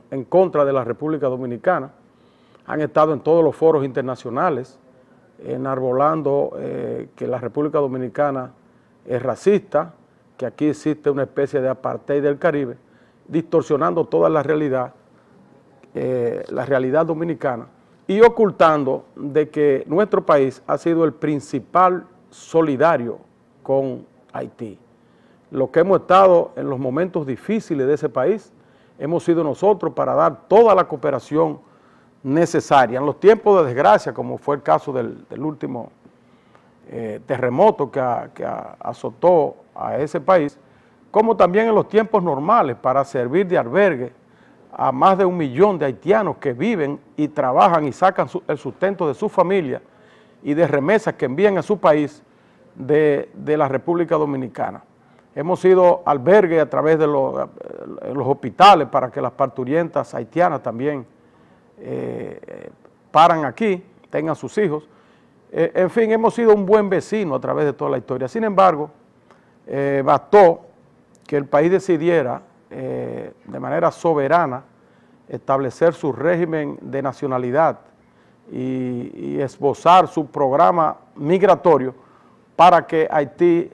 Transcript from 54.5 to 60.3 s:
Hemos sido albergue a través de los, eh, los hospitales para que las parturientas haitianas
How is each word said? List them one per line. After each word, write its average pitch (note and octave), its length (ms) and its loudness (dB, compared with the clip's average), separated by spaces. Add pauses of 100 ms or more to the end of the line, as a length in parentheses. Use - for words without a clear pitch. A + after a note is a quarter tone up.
Hemos E3 260 -4
sido F3+ 460 4
albergue E3 540 4
a D3 100 0
través D3+ 280 2
de D#3 80 2
los, C3+ 340 -2
eh, - 720 -12
los C3+ 120 -4
hospitales C#3 600 4
para B2+ 220 -2
que C#3+ 100 -8
las B2+ 120 -4
parturientas C3+ 800 -4
haitianas D3 480 -2